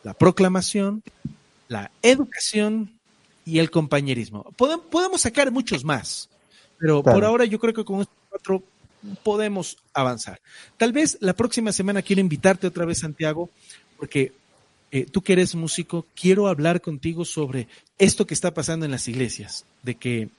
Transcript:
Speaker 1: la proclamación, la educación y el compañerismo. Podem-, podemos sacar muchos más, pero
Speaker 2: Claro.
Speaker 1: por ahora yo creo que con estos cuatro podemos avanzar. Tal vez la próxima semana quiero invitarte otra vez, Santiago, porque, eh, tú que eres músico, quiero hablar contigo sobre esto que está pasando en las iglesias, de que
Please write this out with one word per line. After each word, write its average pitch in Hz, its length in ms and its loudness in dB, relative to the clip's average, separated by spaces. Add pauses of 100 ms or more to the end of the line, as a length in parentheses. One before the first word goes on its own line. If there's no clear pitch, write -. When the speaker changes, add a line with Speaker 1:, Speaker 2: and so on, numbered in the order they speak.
Speaker 1:
la 101 100 -12
proclamación, 190 880 2 (640)
la 202 240 -8 (100)
educación 220 880 2 (540)
y 160 160 0
el 165 100 2
compañerismo. 135 760 0 (120)
Podem-, 311 320 2
podemos 359 320 0
sacar 262 300 0
muchos 214 320 -2
más, - 460 -6 (500)
pero 151 240 2
Speaker 2:
Claro. 131 140 8
Speaker 1:
por 208 80 4
ahora 233 180 4
yo 214 160 0
creo 226 140 0
que 220 100 -6
con 196 160 -4
estos - 160 -6 (140)
cuatro 190 340 -4 (600)
podemos 208 540 -2 (160)
avanzar. 123 460 -2 (380)
Tal 233 160 2
vez 302 260 0
la 185 140 0
próxima 226 400 -2
semana 196 280 -2
quiero 190 200 2
invitarte 185 440 2
otra 170 200 -4
vez, 165 140 -4
Santiago, 156 500 -6 (480)
porque, 139 340 -2 (600)
eh, 131 140 -2
tú 196 160 -4
que 190 120 2
eres 180 200 2
músico, 165 520 -6 (100)
quiero 190 320 4
hablar 170 320 2
contigo 160 460 -6
sobre 131 420 -6 (300)
esto 196 280 4
que - 100 -8
está 175 180 -2
pasando 160 320 -4
en 143 60 -4
las 123 180 -6
iglesias, 113 560 -6 (180)
de 120 120 -6
que 117 440 -6